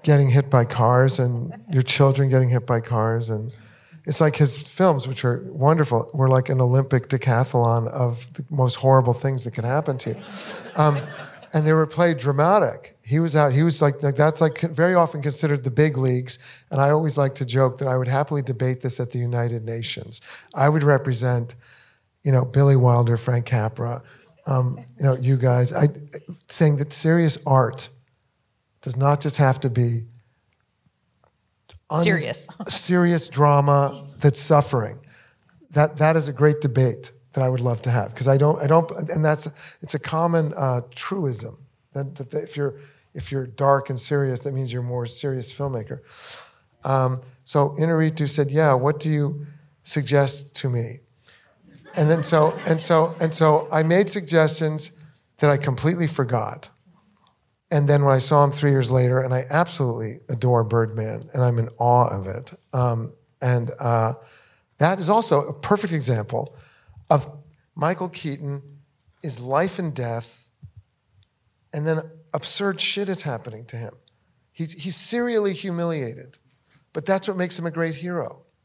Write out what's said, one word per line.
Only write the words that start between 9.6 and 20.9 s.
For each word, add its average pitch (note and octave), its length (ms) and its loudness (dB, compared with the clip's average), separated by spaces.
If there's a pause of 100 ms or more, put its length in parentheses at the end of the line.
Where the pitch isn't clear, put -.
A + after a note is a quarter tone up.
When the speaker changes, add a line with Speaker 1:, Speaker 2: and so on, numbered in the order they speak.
Speaker 1:
happen C#3 340 -2
to - 120 -8
you. - 60 -6 (600)
Um, D3+ 220 2 (560)
and D3+ 120 2
they D#3 60 4
were D#3+ 140 4
played E3 320 2
dramatic. C#3+ 840 0
He B2 160 0
was E3 160 0
out, D3 200 4
he D3 80 4
was E3 180 2
like, C#3+ 220 2
like, C#3 140 0
that's D3+ 260 2
like D#3 180 0
very E3 340 0
often D#3+ 280 2
considered C#3+ 420 -2
the C3 60 -2
big D3 260 2
leagues. B2+ 420 -2 (320)
And C3+ 120 0
I C#3+ 80 4
always D3+ 260 0
like C#3 200 0
to C3 100 -4
joke B2+ 320 2
that C3+ 100 -4
I B2+ 80 0
would B2+ 120 -2
happily C#3+ 340 -2
debate B2+ 400 -4
this B2+ 180 -4
at B2 120 -6
the B2 60 -4
United A#2+ 460 -4
Nations. A2+ 560 -8 (340)
I C#3 140 4
would D3+ 140 2
represent, B2+ 720 0 (680)